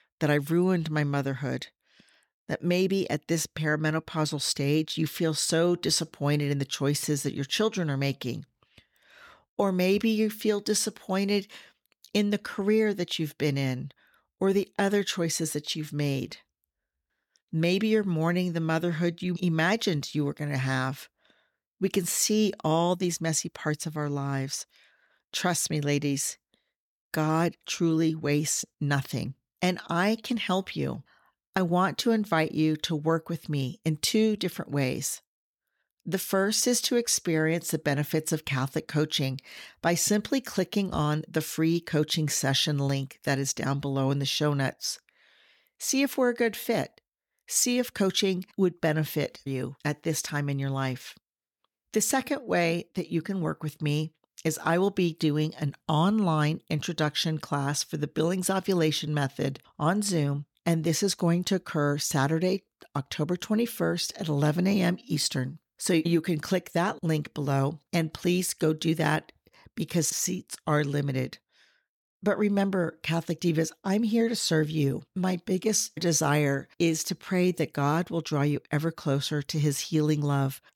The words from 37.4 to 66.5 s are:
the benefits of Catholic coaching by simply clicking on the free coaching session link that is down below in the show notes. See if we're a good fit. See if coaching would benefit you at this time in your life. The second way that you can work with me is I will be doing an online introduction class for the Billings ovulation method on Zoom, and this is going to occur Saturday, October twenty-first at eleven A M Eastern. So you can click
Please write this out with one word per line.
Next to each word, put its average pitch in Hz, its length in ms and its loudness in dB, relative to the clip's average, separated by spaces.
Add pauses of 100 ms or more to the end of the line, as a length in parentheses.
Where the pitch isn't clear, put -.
the 160 60 0
benefits 151 560 -2
of 151 100 -2
Catholic 135 460 -4
coaching 143 500 0 (420)
by 170 140 2
simply 214 460 2
clicking 190 500 -2
on 151 380 0
the 165 100 -4
free 160 400 2
coaching 151 480 0
session 139 500 0
link 139 460 -2
that 135 160 0
is 135 140 -2
down 139 260 -2
below 135 320 0
in 139 80 0
the 139 60 -2
show 147 280 0
notes. - 460 -4 (800)
See 269 240 0
if - 140 -2
we're 247 140 4
a - 20 0
good 233 240 0
fit. - 420 -2 (480)
See 247 320 2
if 240 140 -2
coaching 190 500 2 (140)
would 180 240 2
benefit 156 640 0
you 135 400 -6
at 147 180 -4
this 160 180 -2
time 143 280 -4
in 139 100 -2
your 139 100 -2
life. 135 460 -4 (800)
The 214 80 2
second 269 440 0
way 170 500 0
that 175 140 -4
you 165 120 0
can 190 180 -4
work 160 240 -4
with - 180 -8
me 151 300 0 (320)
is 156 180 -2
I 170 180 2
will 196 120 2
be 175 220 2
doing 151 420 0
an 143 180 -4 (140)
online 160 720 2 (100)
introduction 156 680 -2
class 143 440 -2
for - 140 -8
the 147 120 -2
Billings 180 420 0
ovulation 165 640 2
method 139 480 -2 (180)
on 185 220 2
Zoom, 147 460 0 (180)
and 165 180 2
this 160 180 0
is 202 140 2
going 175 300 2
to 196 100 0
occur 147 420 0
Saturday, 160 640 0 (300)
October 156 440 -2
twenty-first 196 840 -2
at 156 80 -6
eleven 151 400 2
A 196 140 2
M 175 240 2
Eastern. 139 540 -4 (200)
So - 140 0 (120)
you 170 160 4
can 160 180 0
click - 320 -2